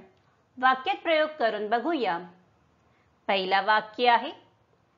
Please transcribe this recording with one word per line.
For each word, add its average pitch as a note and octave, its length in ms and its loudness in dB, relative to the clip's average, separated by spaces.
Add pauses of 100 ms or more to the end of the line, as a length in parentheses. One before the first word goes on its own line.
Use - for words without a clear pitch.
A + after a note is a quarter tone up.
(600)
वाक्यात C4 340 2
प्रयोग D#4 340 0 (100)
करून G#3+ 300 -2
बघूया. A#3 500 -2 (1080)
पहिला G3 340 0
वाक्य G#3+ 480 0
आहे, A#3 220 2 (680)